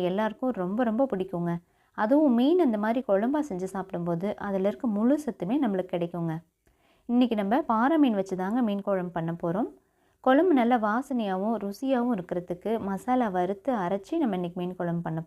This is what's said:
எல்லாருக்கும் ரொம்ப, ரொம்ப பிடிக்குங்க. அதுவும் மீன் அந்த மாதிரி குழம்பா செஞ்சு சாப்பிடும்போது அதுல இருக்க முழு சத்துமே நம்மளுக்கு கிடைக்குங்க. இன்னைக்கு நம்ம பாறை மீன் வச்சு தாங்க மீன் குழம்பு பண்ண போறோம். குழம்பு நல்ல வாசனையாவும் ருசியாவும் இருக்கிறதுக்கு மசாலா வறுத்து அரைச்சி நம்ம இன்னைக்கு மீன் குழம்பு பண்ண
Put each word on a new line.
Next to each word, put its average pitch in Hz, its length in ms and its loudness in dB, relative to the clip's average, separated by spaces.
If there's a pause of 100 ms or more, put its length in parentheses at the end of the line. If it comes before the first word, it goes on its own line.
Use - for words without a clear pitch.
எல்லாருக்கும் 214 520 -2
ரொம்ப, 185 180 -2 (100)
ரொம்ப 233 220 0
பிடிக்குங்க. 175 420 -2 (500)
அதுவும் 269 360 4
மீன் 339 260 4
அந்த 220 180 0
மாதிரி 233 160 0 (100)
குழம்பா 233 300 2 (100)
செஞ்சு 185 260 -4
சாப்பிடும்போது 175 520 -4 (200)
அதுல 196 240 0
இருக்க 202 160 -4 (100)
முழு 240 180 2 (100)
சத்துமே 220 380 -4
நம்மளுக்கு 185 320 -2
கிடைக்குங்க. 170 400 -4 (760)
இன்னைக்கு 247 280 2
நம்ம 202 180 2 (120)
பாறை 240 320 2
மீன் 220 160 2
வச்சு 190 240 -4
தாங்க 214 240 -2
மீன் 202 220 -4
குழம்பு 180 280 -2
பண்ண 165 140 -2 (120)
போறோம். 190 260 -2 (580)
குழம்பு 311 320 6
நல்ல 233 140 2 (140)
வாசனையாவும் 220 760 -2
ருசியாவும் 247 540 -2
இருக்கிறதுக்கு 175 560 -4 (160)
மசாலா 233 380 0 (100)
வறுத்து 196 340 0 (140)
அரைச்சி 196 360 -4
நம்ம 214 180 2
இன்னைக்கு 175 220 -4
மீன் 180 180 -4
குழம்பு 170 280 -2
பண்ண 160 200 -4